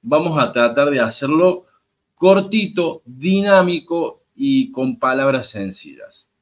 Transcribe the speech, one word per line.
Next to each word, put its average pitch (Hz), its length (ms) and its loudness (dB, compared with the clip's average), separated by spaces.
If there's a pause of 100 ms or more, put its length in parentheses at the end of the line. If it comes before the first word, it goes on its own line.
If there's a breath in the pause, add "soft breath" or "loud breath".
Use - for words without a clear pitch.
vamos 151 360 0
a 123 140 0
tratar 123 380 2
de 135 100 0
hacerlo 156 680 0 (480)
cortito, 190 880 0
dinámico 175 1200 0 (100)
y 135 360 0
con 131 280 -6
palabras 131 500 -2
sencillas. 95 800 -14 (120)